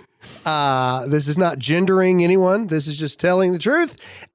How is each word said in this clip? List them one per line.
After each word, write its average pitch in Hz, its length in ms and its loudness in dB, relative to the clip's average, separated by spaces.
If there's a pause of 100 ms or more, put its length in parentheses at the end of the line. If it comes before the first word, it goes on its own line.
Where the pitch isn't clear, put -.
(460)
Uh, 131 640 0
this 143 200 0
is 151 100 -4
not 165 220 0
gendering 180 640 2
anyone. 190 440 2
This 156 200 -4
is 147 100 -8
just 151 220 -8
telling 180 340 2
the 170 60 -4
truth. 294 360 0 (400)